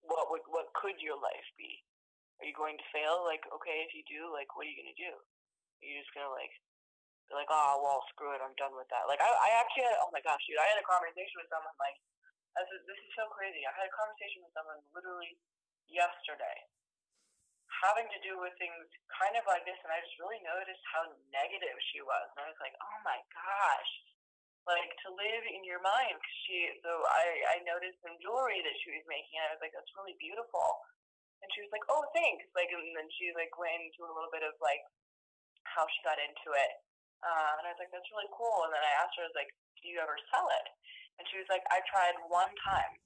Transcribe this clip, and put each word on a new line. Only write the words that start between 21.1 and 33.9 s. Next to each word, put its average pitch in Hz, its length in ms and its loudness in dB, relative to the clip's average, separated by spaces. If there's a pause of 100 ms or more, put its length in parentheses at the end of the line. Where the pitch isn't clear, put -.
negative 139 460 -2 (160)
she 143 80 -8
was, 131 320 0
and 143 100 -8
I 151 60 -8
was 156 100 -16
like, 139 220 -8
"Oh - 240 -6
my 131 140 0 (120)
gosh." 185 600 2 (760)
Like, 175 240 2 (140)
to 190 100 -10
live 220 320 -2
in 190 160 -10
your 180 160 -6
mind, 208 400 4
'cause - 260 -10
she, 175 220 0 (160)
so 170 60 -2 (180)
I, 165 500 4
I 175 60 -8
noticed 175 400 -2
some 170 160 -12
jewelry 214 400 0
that 156 240 -2
she 170 80 -10
was 156 160 -8
making, 156 320 -6
and 156 80 2
I 156 80 -2
was 160 80 -10
like, 160 80 -8
"That's - 240 -12
really 190 240 -12
beautiful." 185 640 0 (600)
And 190 140 -16
she 208 80 -8
was - 80 -12
like, 214 160 -4
"Oh, 294 240 4
thanks." 302 320 4 (100)
Like, 175 200 2
and 165 220 -8
then 156 200 -6
she, 175 160 -4
like, 165 240 -4
went 170 240 -2
into 165 240 -14